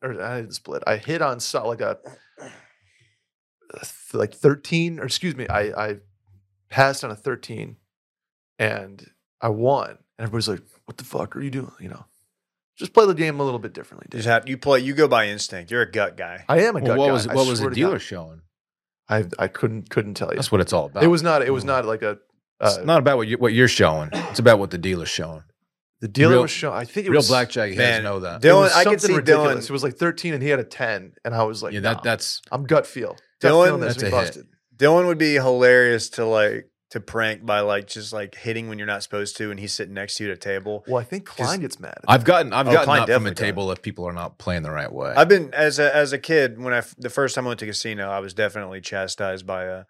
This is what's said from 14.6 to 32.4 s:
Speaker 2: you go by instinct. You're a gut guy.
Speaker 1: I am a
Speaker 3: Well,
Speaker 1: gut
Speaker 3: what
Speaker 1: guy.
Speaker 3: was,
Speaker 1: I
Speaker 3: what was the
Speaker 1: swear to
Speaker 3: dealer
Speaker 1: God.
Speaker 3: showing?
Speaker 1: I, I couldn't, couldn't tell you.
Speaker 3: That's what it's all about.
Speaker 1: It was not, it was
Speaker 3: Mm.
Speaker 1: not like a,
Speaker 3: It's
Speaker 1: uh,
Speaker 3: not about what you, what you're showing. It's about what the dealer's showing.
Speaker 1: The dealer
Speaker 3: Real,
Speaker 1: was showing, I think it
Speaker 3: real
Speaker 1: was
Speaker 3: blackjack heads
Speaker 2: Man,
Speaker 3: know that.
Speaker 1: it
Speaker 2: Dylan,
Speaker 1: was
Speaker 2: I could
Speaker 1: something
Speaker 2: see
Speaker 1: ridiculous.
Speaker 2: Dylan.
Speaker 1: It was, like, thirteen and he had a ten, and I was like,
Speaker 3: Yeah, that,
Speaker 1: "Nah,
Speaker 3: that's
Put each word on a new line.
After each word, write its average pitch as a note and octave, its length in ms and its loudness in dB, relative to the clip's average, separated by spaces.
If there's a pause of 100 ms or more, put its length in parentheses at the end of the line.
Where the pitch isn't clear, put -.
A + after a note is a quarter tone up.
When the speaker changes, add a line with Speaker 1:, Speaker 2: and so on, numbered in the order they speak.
Speaker 2:
you C3+ 140 -6
go D3 140 6
by A2 200 2
instinct. G2 420 -10
You're A#2+ 120 0
a F#2 80 -4
gut F#2+ 260 -4
guy. F2+ 320 -12
Speaker 1:
I D#3+ 120 4
am G#3+ 160 2
a C3+ 40 -4
Speaker 3:
Well, A2 60 -2
Speaker 1:
gut B2 120 2
Speaker 3:
what C#3 100 4
Speaker 1:
guy. C#3 40 2
Speaker 3:
was, A2+ 140 0
Speaker 1:
I - 80 -4
Speaker 3:
what C3 120 2
was - 40 0
the A#2+ 60 -2
Speaker 1:
swear A2 140 -4
to B2 40 -8
Speaker 3:
dealer E3+ 180 0
Speaker 1:
God. B2+ 100 -4
Speaker 3:
showing? E2 380 -14 (680)
Speaker 1:
I, G#2+ 160 0 (140)
I F#2 100 0
couldn't, A2 420 -6
couldn't G2+ 240 -4
tell E2 160 -6
you. - 60 -4
Speaker 3:
That's - 140 -4
what G2+ 100 -2
it's - 120 -2
all D#2 140 0
about. G2 180 -4
Speaker 1:
It - 40 8
was E3+ 140 4
not, D#3 200 2
it B2 80 -2
was C3 140 -2
Speaker 3:
Mm. C3+ 40 -8
Speaker 1:
not C3 180 0
like A2 160 -4
a, G#2 160 -4 (420)
Speaker 3:
It's G#2 180 2
Speaker 1:
uh, F2+ 60 -10
Speaker 3:
not D#3+ 140 6
about C3+ 200 4
what A2 100 -2
you, A#2+ 100 -2
what A#2+ 140 2
you're A#2+ 160 8
showing. D#2 440 2
It's - 280 -6
about A2+ 180 10
what F#2+ 120 -4
the F2+ 80 -6
dealer's F2+ 320 -4
showing. D#2+ 320 -8 (580)
Speaker 1:
The A2 80 -6
dealer C#3+ 240 6
Speaker 3:
Real, B2 100 8
Speaker 1:
was - 80 0
showing, C#3+ 260 -6
I A#2+ 80 -6
think G3 220 -6
it F#3 40 0
Speaker 3:
real D3+ 100 6
Speaker 1:
was A#2 80 4
Speaker 3:
blackjack B2 400 0
heads F#2+ 100 -6
Speaker 2:
Man, A#2 240 2
Speaker 3:
know G2+ 180 -4
that. F2+ 240 -4
Speaker 1:
it D3+ 40 8
Speaker 2:
Dylan, F#3+ 140 10
Speaker 1:
was F#3 100 4
Speaker 2:
I F3 120 6
could G#3 160 2
Speaker 1:
something - 100 0
Speaker 2:
see D#3+ 60 2
Speaker 1:
ridiculous. C#3+ 500 4
Speaker 2:
Dylan. - 40 -10
Speaker 1:
It - 20 -8
was, C3+ 120 -4
like, C3 120 -4
thirteen E3+ 380 -4
and C3 80 -4
he C#3+ 80 -2
had C#3 80 2
a A#2 60 -4
ten, G#2 480 -6 (120)
and A#2 100 -6
I A2+ 100 2
was A2 180 -6
like, G#2 100 -8
Speaker 3:
Yeah, G#2 80 -6
that, A2 160 -2
Speaker 1:
"Nah, - 60 -12
Speaker 3:
that's - 400 -4 (100)